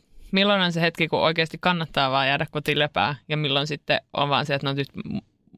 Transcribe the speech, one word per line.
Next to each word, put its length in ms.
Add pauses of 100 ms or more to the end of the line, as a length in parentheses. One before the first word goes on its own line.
(320)
milloin 280
on 120
se 80
hetki, 280
kun 120
oikeasti 400
kannattaa 500
vaan 180
jäädä 220
kotiin 280
lepää, 360 (140)
ja 80
milloin 300
sitten 340 (160)
on 120
vaan 180
se, 80
että 120
no 80
nyt 200
m-, 240 (400)